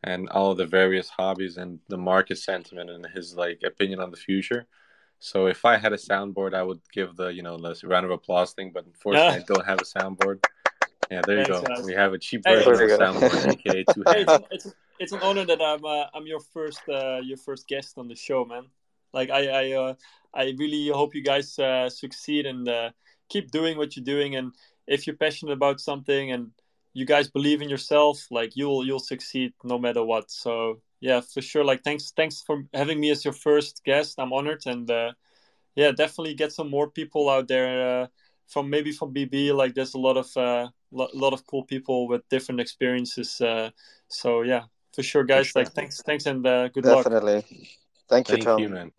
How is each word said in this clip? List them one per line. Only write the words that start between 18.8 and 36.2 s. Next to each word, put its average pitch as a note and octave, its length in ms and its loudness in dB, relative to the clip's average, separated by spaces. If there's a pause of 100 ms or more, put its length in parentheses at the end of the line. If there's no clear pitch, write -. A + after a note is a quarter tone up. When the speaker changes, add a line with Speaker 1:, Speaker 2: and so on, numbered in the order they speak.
Speaker 2:
Like, C3 180 -4
I, C#3 160 0
I, C3+ 260 -2
uh, C3 220 -2 (400)
I C3+ 240 -2
really D3+ 300 -4
hope D3 260 0
you C#3+ 80 -8
guys, C#3 360 0
uh, C3 300 0
succeed C#3+ 580 -6
and, B2+ 220 -6
uh, A#2 220 -2 (400)
keep E3 200 -4
doing D#3+ 280 0
what D3 180 -4
you're C3 80 -12
doing. C#3 320 -2
And B2+ 160 -6 (340)
if C#3+ 200 -2
you're D3+ 100 -8
passionate D3+ 360 -2
about C#3 280 0
something C#3 500 -2
and A#2+ 200 -6 (420)
you C3 140 -6
guys D3 240 4
believe D3 320 2
in D3 80 -8
yourself, D3 600 2
like, A#2 240 -4
you'll, C#3 300 -2
you'll C3 140 -2
succeed B2+ 560 -6 (100)
no B2 140 -4
matter A#2+ 260 0
what. A2+ 260 -2
So A2+ 520 -4 (180)
yeah, B2+ 200 2
for B2 220 -10
sure. D3 220 0
Like, C3 180 2
thanks, D3 340 -6
thanks D#3+ 260 -2
for C#3+ 300 -6
having D3+ 280 -2
me D3 100 2
as C#3+ 140 0
your C#3 100 -4
first D3 500 0
guest. D3 340 0
I'm B2+ 140 -4
honored, D3 340 -4
and, A#2+ 240 -6
uh, A#2 220 0 (640)
yeah, C#3+ 160 6
definitely D#3 440 -2